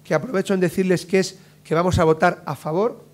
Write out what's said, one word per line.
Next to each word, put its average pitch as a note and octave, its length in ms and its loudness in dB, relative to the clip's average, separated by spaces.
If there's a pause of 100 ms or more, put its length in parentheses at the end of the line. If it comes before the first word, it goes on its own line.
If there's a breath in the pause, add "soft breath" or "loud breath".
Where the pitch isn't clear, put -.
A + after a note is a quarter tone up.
que E3+ 120 -2
aprovecho G3 400 -2
en F#3 60 0
decirles F3+ 440 0
que F#3+ 140 2
es - 180 -4 (260 loud breath)
que D#3+ 120 -4
vamos F3 240 2
a E3 60 4
votar E3+ 400 2
a D3 100 -6
favor G3 480 -4 (100)